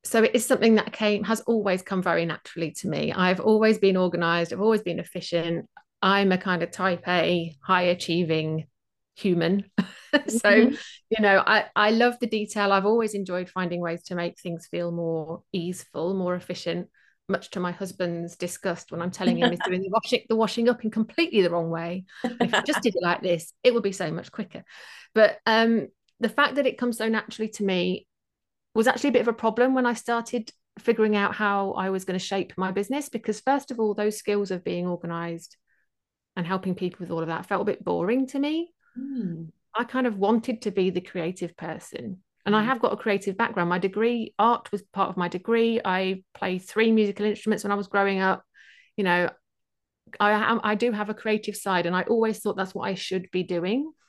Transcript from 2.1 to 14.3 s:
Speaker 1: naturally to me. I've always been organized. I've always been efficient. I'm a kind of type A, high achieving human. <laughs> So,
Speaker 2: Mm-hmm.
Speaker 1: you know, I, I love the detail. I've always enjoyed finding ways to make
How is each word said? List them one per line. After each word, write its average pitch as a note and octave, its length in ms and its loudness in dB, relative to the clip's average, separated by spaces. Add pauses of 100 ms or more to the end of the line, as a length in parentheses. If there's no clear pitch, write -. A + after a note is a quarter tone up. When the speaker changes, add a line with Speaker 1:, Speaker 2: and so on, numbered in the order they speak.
Speaker 1:
naturally E3 480 -8
to - 140 -10
me. D3+ 240 -2
I've F#3 280 2
always A3 400 4
been F#3+ 180 4
organized. E3+ 560 0
I've F#3+ 80 -6
always G#3+ 220 2
been F3+ 160 -4
efficient. E3 680 -4 (320)
I'm G3 320 4
a F#3 60 4
kind F3+ 240 -2
of E3+ 80 -4
type F#3 380 -2
A, E3+ 580 0
high F#3 180 2
achieving D#3+ 840 0 (480)
human. F3+ 500 0 (120)
<laughs> G3 80 0 (420)
So, A3 220 2
Speaker 2:
Mm-hmm. A#3+ 260 8 (340)
Speaker 1:
you A3 120 0
know, G3 240 6
I, G#3+ 200 4 (100)
I G#3 160 4
love A#3+ 300 4
the A#3+ 60 -2
detail. G#3 440 0
I've G3 140 4
always G#3+ 300 2
enjoyed F#3 340 -4
finding F3 320 -2
ways E3+ 220 -4
to - 120 -8
make F3 240 -4